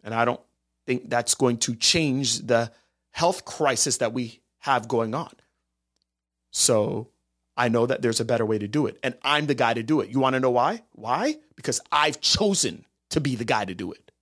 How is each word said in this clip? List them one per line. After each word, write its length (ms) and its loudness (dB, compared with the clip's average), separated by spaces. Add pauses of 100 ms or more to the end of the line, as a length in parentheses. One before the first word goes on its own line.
And 100 -8
I 120 2
don't 160 -2 (460)
think 220 -2
that's 260 0
going 240 2
to 160 -2
change 640 0
the 320 0 (400)
health 340 0
crisis 520 0
that 160 -2
we 280 -6 (180)
have 280 0
going 260 0
on. 180 -6 (1200)
So 580 0 (500)
I 80 2
know 200 4
that 140 0
there's 200 0
a 40 -2
better 200 0
way 120 0
to 120 -6
do 180 0
it. 160 -8
And 180 -2
I'm 240 0
the 80 0
guy 200 2
to 100 -4
do 160 0
it. 100 -4
You 120 0
wanna 180 2
know 100 2
why? 320 0 (120)
Why? 420 -2 (220)
Because 240 -4 (100)
I've 300 2
chosen 640 0 (240)
to 100 0
be 160 -2
the 80 -6
guy 220 0
to 100 -8
do 160 -10
it. 200 -20 (100)